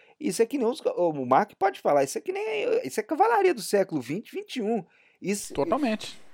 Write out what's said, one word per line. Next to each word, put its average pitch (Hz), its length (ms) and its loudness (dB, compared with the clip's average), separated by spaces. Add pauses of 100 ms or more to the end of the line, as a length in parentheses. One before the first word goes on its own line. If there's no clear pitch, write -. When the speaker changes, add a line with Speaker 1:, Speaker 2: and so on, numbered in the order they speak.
(200)
Speaker 1:
Isso 196 220 0
é 226 40 4
que 277 120 -2
nem 254 100 0
os, 269 140 -2
o 156 440 0
Mark 135 320 4
pode - 220 0
falar, 143 240 4
isso - 140 -4
é - 40 -6
que - 100 -6
nem, 427 540 -2
isso - 140 -6
é 214 40 0
cavalaria 381 500 2
do 233 80 -10
século 185 400 0
vinte, 139 340 -8
vinte 403 220 -10
e 254 40 -2
um. 208 220 -2 (380)
Isso, - 320 -4
Speaker 2:
Totalmente. 247 680 -2 (120)